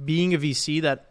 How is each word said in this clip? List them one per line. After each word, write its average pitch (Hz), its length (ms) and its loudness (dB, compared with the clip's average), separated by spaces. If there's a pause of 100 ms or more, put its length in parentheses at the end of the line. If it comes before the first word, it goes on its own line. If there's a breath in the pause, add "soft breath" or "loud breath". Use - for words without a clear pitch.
being 170 300 2
a 160 40 0
V 143 160 0
C 151 260 -2
that 143 300 0